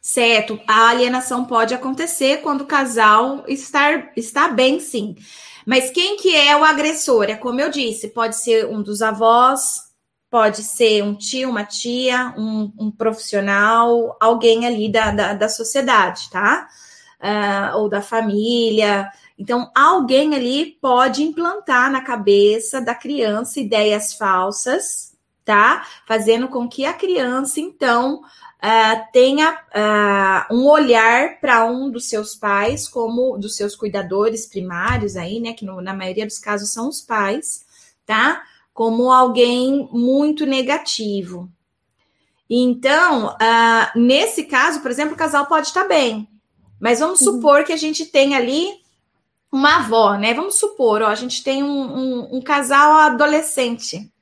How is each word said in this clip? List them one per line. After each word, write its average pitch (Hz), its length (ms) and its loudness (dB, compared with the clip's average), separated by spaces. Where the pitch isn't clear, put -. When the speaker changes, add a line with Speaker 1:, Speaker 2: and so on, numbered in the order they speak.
Speaker 1:
certo. 220 680 0
A 220 220 6
alienação 247 540 -2
pode 233 300 0
acontecer 269 680 -2
quando 277 220 -4
o 277 40 -12
casal 247 840 2
estar, 285 680 -2
está 277 320 -2
bem, 262 320 2
sim. 208 360 -8
Mas 254 240 0
quem 381 260 -2
que 370 180 2
é 294 220 4
o 302 80 4
agressor? 302 600 2
É 214 120 -4
como 247 240 -6
eu 302 100 -2
disse, 233 380 -6
pode 226 280 -4
ser 220 300 0
um 214 160 -6
dos 208 200 -6
avós, 226 920 2
pode 214 320 0
ser 214 400 0
um 208 120 -4
tio, 262 340 -6
uma 214 160 -4
tia, 247 720 -4
um, 214 420 -6
um 214 120 -6
profissional, 220 1300 0
alguém 226 460 4
ali 220 240 -2
da, 220 200 0
da, 202 240 -2
da 202 140 -2
sociedade, 226 800 0
tá? 214 360 0
Ah, 202 560 -4
ou 214 120 -2
da 202 140 -4
família. 214 1040 0
Então, 240 360 -4
alguém 294 600 4
ali 277 460 -4
pode 254 420 2
implantar 320 680 -2
na 269 100 -2
cabeça 214 800 2
da 233 140 -4
criança 240 680 -4
ideias 214 540 0
falsas, 208 1000 -2
tá? 220 420 2
Fazendo 226 420 0
com 240 200 -6
que 269 160 -8
a 311 80 -4
criança, 277 680 -2
então, 269 640 -2
ah, 220 360 4
tenha, 294 460 4
ah, 202 760 2
um 240 160 2
olhar 254 720 4
pra 240 260 2
um 254 240 -4
dos 233 180 -10
seus 214 260 -6
pais, 208 540 -2
como 240 500 -4
dos 202 180 -8
seus 208 200 -6
cuidadores 202 680 -4
primários 190 720 -6
aí, 180 240 -8
né? 226 120 -8
Que 226 120 -16
no, 190 160 -12
na 185 140 -10
maioria 190 320 -8
dos 214 120 -12
casos 202 340 -6
são 233 160 -8
os 302 120 -10
pais, 214 640 -6
tá? 240 360 0
Como 233 400 2
alguém 247 800 4
muito 285 540 0
negativo. 214 1040 -4
Então, 247 920 2
ah, 226 540 4
nesse 285 500 2
caso, 294 360 0
por 254 100 -6
exemplo, 294 240 -4
o - 40 -20
casal 285 280 0
pode 302 260 -2
tá 381 140 0
bem, 247 420 0
mas 233 200 0
vamos 349 200 0
Speaker 2:
Uhum. - 140 4
Speaker 1:
supor 285 300 4
que - 80 -6
a 320 40 -4
gente 311 300 -6
tem 277 300 2
ali 294 460 -4
uma 285 260 2
avó, 220 400 2
né? 220 180 0
Vamos 370 220 -4
supor, 240 460 0
ó, 226 60 0
a 208 60 0
gente 247 300 -8
tem 269 180 -2
um, 285 60 -4
um, 262 720 -6
um 254 40 -8
casal 285 560 4
adolescente 269 1120 0